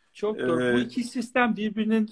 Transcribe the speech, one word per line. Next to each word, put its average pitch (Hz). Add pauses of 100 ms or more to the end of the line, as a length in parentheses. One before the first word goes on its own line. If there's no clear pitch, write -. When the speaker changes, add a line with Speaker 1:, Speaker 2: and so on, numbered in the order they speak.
(120)
Speaker 1:
Çok 214
doğru. 127
Speaker 2:
e, 123
Speaker 1:
Bu 120
iki -
sistem 240
birbirinin 214